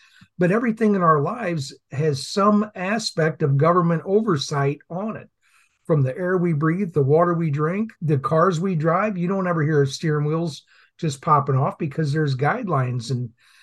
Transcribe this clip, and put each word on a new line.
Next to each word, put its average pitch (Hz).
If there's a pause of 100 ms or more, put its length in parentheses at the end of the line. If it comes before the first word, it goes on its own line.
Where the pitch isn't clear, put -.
(380)
But 175
everything 226
in 185
our 160
lives 175 (160)
has 147
some 208
aspect 185
of 139
government 170
oversight 151 (100)
on 190
it, - (560)
from 151
the 127
air 185
we 170
breathe, 160
the 147
water 165
we 165
drink, 175 (100)
the 147
cars 165
we 190
drive. 180
You 175
don't 190
ever 165
hear 147
of 135
steering 151
wheels 160 (340)
just 156
popping 139
off 139
because 151
there's 151
guidelines 139
and, 123 (320)